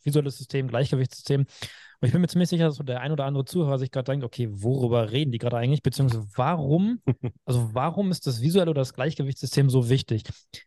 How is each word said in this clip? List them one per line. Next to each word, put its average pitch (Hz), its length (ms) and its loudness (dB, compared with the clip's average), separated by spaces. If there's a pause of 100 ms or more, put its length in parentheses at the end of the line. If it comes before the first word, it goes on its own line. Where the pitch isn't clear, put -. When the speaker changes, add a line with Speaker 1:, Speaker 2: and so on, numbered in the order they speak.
Speaker 1:
visuelles 143 360 0
System, 131 300 -4
Gleichgewichtssystem. 131 720 0
Und - 640 -6
ich 117 60 2
bin 175 80 4
mir 175 80 2
ziemlich 175 200 0
sicher, 165 180 2
dass 147 100 -2
so 147 80 -8
der 123 160 -6
ein 139 120 -4
oder 143 120 0
andere 139 200 0
Zuhörer 143 340 0
sich 127 120 -4
grad 127 180 -4
denkt, 135 160 -2
„Okay, 117 260 -4
worüber 117 600 0
reden 135 220 0
die 117 60 -4
gerade 120 180 -2
eigentlich?“ 127 260 2
Beziehungsweise 123 440 0 (100)
warum, 165 720 0
Speaker 2:
<laughs> - 380 -4
Speaker 1:
also 120 300 0
warum 165 380 0
ist - 140 -6
das 120 140 -2
visuelle 165 300 2
oder 143 100 0
das 131 140 -2
Gleichgewichtssystem 139 760 0
so 123 180 4
wichtig? 117 340 0 (440)